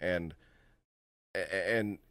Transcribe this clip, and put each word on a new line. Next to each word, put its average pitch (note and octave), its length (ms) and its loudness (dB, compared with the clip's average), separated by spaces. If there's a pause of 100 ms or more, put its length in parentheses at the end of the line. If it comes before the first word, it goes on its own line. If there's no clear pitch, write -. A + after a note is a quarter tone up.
And, E2+ 340 0 (960)
a-, F2+ 220 -2 (220)
and, G#2 220 0 (120)